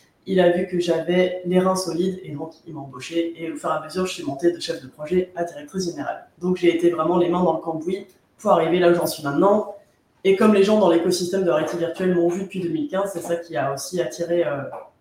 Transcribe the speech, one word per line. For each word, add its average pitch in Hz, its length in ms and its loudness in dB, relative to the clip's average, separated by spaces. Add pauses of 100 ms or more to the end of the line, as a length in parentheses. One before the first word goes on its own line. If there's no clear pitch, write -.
(260)
il 190 140 2
a 175 100 6
vu 180 160 2
que 180 140 -2
j'avais 175 640 0
les 180 140 2
reins 185 160 2
solides, 175 480 -2
et 151 80 -14
donc 151 220 -10 (120)
il 165 80 -16
m'a 143 60 -12
embauchée, 165 600 -6
et 165 120 -8
au 147 40 -12
fur 165 140 -6
et 151 40 0
à - 80 -4
mesure, 185 260 -4
je - 60 -8
suis 170 100 -10
montée 151 280 0
de - 80 -8
chef - 220 -8
de 131 60 -16
projet 175 480 -2
à 175 80 -4
directrice 165 480 -8
générale. - 360 -10 (120)
Donc 180 180 0
j'ai 175 180 4
été 170 140 4
vraiment 170 300 2
les 170 100 2
mains 175 140 0
dans 165 100 4
le 160 80 -4
cambouis 170 460 -6 (320)
pour 208 100 -2
arriver 170 300 4
là 175 100 6
où 175 60 6
j'en - 100 0
suis - 160 -6
maintenant. 185 540 2 (480)
Et 190 120 4
comme 214 200 6
les 196 80 6
gens 214 160 4
dans 185 100 6
l'écosystème 185 540 2
de 170 60 2
la 151 80 2
réalité 165 200 -2
virtuelle 170 380 0
m'ont 170 140 4
vu 190 160 -2
depuis 185 160 -8
deux 170 80 -2
mille 156 200 -4
quinze, 190 240 -2
c'est 170 80 -6
ça 170 140 -4
qui 170 200 -8
a 139 200 -2
aussi 175 260 -4
attiré, 170 420 -2
euh, 143 200 -4 (380)